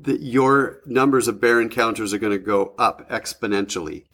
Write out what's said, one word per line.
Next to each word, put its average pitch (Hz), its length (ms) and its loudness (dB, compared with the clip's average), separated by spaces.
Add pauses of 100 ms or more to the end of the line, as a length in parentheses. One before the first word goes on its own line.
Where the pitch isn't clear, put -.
that 139 200 -4
your 135 640 2
numbers 131 420 2
of 104 120 -2
bear 117 220 4
encounters 113 520 -2
are 104 40 0
gonna 101 200 0
go 98 400 -2
up - 320 -2
exponentially. 98 1040 -4